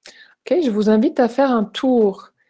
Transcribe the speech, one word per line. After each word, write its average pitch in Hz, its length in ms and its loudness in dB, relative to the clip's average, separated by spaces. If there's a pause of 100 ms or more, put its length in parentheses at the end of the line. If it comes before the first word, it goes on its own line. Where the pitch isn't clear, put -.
(400)
Ok, 277 220 -2
je 269 80 0
vous 208 200 0
invite 220 300 0
à 240 80 2
faire 269 220 0
un 226 140 0
tour, 226 640 -2 (200)